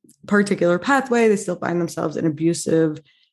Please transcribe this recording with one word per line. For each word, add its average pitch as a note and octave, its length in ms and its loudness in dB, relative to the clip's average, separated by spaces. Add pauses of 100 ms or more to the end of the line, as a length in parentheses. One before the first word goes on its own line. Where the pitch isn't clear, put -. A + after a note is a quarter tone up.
(260)
particular F#3 520 2
pathway, B3 500 2
they G#3 80 4
still F#3+ 200 -6
find E3+ 220 -4
themselves E3 380 -4
in E3 100 0
abusive D#3+ 760 0 (320)